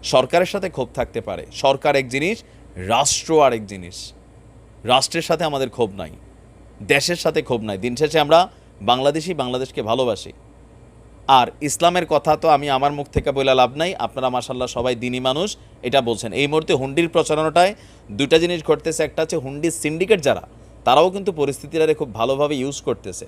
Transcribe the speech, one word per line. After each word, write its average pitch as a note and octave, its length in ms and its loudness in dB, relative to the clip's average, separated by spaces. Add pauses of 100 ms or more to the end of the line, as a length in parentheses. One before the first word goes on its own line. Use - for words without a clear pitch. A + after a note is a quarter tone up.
সরকারের D3 500 2
সাথে F#3+ 180 -6
ক্ষোভ B2+ 240 -6
থাকতে A#2 260 -6
পারে, F2+ 320 -10
সরকার C#3 440 0
এক C3+ 120 2
জিনিস, D3+ 280 -2 (560)
রাষ্ট্র C#3+ 380 0 (140)
আর B2+ 80 6
এক A2+ 140 -6
জিনিস। F#2 300 -14 (880)
রাষ্ট্রের C3+ 440 2
সাথে E3+ 160 0
আমাদের C3+ 320 -2
ক্ষোভ A2+ 140 0 (100)
নাই, D#2 120 -10 (760)
দেশের C#3+ 380 2
সাথে D#3+ 180 0
ক্ষোভ B2 200 -2
নাই। G#2 160 -6
দিন A#2+ 180 -4
শেষে D#3 240 0
আমরা D3 180 4 (440)
বাংলাদেশি, C#3+ 520 0
বাংলাদেশকে B2+ 480 -6
ভালোবাসি। A2+ 500 -2 (960)
আর B2+ 180 6 (220)
ইসলামের F3 380 2
কথা D3+ 300 2
তো - 120 -2
আমি D3 220 4
আমার C#3 220 2
মুখ C#3+ 220 -6
থেকে C#3+ 180 -2
বলে C3+ 220 2
লাভ B2+ 220 4
নাই, E3+ 140 -2 (160)
আপনারা C3 240 -4
মাশাআল্লাহ B2 460 -4
সবাই B2 180 -2
দিনী B2 260 -6
মানুষ, C3+ 280 -2 (340)
এটা B2 180 2
বলছেন। A#2 320 -4
এই C#3 180 0
মুহূর্তে D#3 300 0
হুন্ডির C#3 340 -2
প্রচারণাটায় D#3 580 2 (380)
দুইটা C3 280 2
জিনিস E3+ 260 0
ঘটতেছে, D#3 400 0
একটা D3+ 180 -6
হচ্ছে D#3+ 220 -4
হুন্ডির D3 380 -4
সিন্ডিকেট E3+ 400 0
যারা, A#2 220 0 (400)
তারাও C#3+ 260 6
কিন্তু G3 220 -4
পরিস্থিতিটারে D3+ 640 0
খুব D3+ 200 -6
ভালোভাবে C3+ 420 0
ইউজ C3+ 260 -4
করতেছে। - 460 -8